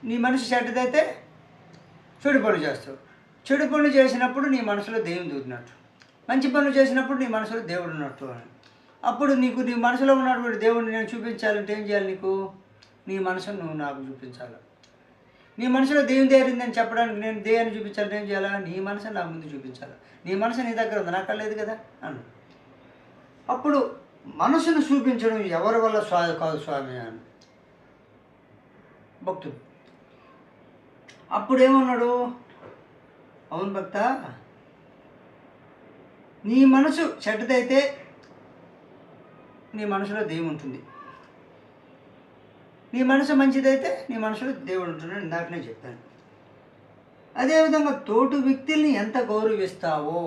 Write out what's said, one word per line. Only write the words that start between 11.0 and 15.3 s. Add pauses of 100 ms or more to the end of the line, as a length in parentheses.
చూపించాలంటే
ఏం
చేయాలి
నీకు? (760)
నీ
మనసును
నువ్వు
నాకు (100)
చూపించాలి. (1000)